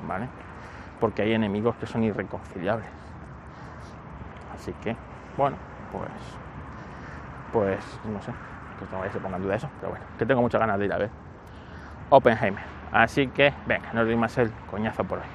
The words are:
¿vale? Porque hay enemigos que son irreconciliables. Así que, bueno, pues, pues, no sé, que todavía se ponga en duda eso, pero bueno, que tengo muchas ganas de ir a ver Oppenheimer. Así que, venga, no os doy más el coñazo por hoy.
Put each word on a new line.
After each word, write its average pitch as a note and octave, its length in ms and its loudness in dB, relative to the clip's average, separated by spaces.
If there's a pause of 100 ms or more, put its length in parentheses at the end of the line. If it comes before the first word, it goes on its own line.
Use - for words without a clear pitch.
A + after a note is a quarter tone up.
¿vale? F#2 220 -2 (720)
Porque G#2+ 220 2
hay A2 120 4
enemigos A2 440 2
que A2 100 -8
son A2+ 160 0
irreconciliables. G2 840 -2 (1600)
Así - 200 -8 (100)
que, A2+ 120 0 (420)
bueno, C3+ 180 4 (360)
pues, F#2 200 -6 (1400)
pues, G2+ 460 2 (120)
no G2+ 100 -4
sé, A#2+ 120 -8 (460)
que G2+ 60 -10
todavía F#2+ 280 -4
se G2+ 60 -2
ponga F#2 180 -4
en F#2 60 -2
duda G2 120 2
eso, C#3 140 -2 (100)
pero F#2 120 -4
bueno, - 140 -10 (140)
que A#2+ 60 2
tengo B2 160 6
muchas A#2 180 4
ganas G#2+ 180 4
de G2+ 80 4
ir F2+ 80 2
a - 40 0
ver G#2 120 2 (1000)
Oppenheimer. A#2 540 8 (280)
Así A#2 360 6
que, C#3 260 6 (120)
venga, - 280 0
no A2+ 80 4
os A2+ 60 6
doy A#2 100 4
más A2+ 200 2
el A2+ 140 4 (180)
coñazo G#2+ 360 0
por F#2 140 -4
hoy. - 160 -8